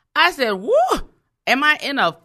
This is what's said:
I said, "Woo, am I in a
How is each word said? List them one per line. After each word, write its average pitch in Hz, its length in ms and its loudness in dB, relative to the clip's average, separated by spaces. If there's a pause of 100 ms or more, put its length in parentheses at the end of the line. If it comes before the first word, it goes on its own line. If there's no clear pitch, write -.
(140)
I 330 180 2
said, 233 200 -2
"Woo, 196 200 -4 (760)
am 262 180 0
I 302 180 2
in 269 160 -6
a 170 260 0